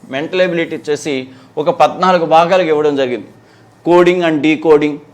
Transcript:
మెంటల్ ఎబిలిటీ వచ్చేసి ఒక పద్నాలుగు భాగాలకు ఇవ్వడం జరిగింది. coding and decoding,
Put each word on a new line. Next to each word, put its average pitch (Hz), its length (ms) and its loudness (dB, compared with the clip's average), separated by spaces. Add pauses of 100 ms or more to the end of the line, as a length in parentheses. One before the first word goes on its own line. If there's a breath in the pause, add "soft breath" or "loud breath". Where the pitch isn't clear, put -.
(100)
మెంటల్ 160 320 -4
ఎబిలిటీ 170 340 -4
వచ్చేసి 143 520 -6 (300 loud breath)
ఒక 160 120 -2
పద్నాలుగు 165 560 0
భాగాలకు 170 420 2
ఇవ్వడం 151 280 0
జరిగింది. 135 300 -4 (640 soft breath)
coding 175 400 4
and 156 180 -2
decoding, 151 500 2 (180)